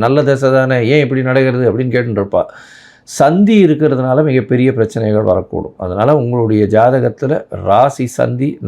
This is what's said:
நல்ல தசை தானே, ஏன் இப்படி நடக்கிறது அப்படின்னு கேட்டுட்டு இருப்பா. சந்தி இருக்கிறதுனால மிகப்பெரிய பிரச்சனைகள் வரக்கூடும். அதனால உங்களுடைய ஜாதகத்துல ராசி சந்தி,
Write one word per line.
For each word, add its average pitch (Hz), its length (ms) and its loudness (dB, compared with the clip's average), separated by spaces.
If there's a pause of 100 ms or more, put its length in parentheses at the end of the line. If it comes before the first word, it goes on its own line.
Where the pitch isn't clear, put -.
நல்ல 143 160 2
தசை 131 340 0
தானே, 131 300 0
ஏன் 147 160 2
இப்படி 131 260 -2
நடக்கிறது 127 420 0
அப்படின்னு 123 240 -4
கேட்டுட்டு 117 280 -2
இருப்பா. 95 200 -2 (760)
சந்தி 196 460 4
இருக்கிறதுனால 135 580 0
மிகப்பெரிய 127 540 0
பிரச்சனைகள் 107 520 -2
வரக்கூடும். 92 540 -4
அதனால 104 380 0
உங்களுடைய 113 440 0
ஜாதகத்துல 120 680 0 (340)
ராசி 127 380 2 (100)
சந்தி, 123 420 -4 (100)